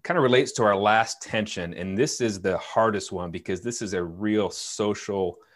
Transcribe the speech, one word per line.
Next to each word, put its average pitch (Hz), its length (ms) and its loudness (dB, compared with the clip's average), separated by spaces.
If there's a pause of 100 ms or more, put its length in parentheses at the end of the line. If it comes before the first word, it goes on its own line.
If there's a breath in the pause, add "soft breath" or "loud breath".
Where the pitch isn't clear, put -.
kind 175 140 0
of 147 60 4
relates 127 300 4
to 120 100 0
our 101 120 6
last 107 460 4
tension, 98 520 -4
and 95 240 -6
this 127 240 0
is 104 200 -2
the 92 160 0
hardest 110 540 0
one 90 200 -6
because 90 300 -6
this 117 200 -6
is 101 120 -6
a 90 100 0
real 98 460 0
social, 101 880 -4 (180 soft breath)